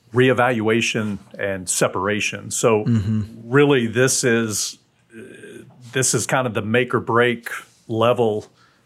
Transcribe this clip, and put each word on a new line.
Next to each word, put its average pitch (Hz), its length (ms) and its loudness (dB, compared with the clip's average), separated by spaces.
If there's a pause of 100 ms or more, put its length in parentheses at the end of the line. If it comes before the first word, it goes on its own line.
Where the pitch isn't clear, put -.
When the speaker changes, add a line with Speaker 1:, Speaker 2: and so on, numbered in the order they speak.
(140)
Speaker 1:
reevaluation 113 1040 2 (200)
and 95 320 -6
separation. 104 800 -2
So 110 340 2
Speaker 2:
Mm-hmm. 110 380 0 (280)
Speaker 1:
really 139 360 4
this 127 360 0
is, 117 540 -2 (380)
uh, - 480 -20 (280)
this 131 220 0
is 110 120 -2
kind 131 220 0
of 113 60 -6
the 110 80 -2
make 120 320 0
or 120 60 2
break 120 500 0 (380)
level, 113 600 2 (380)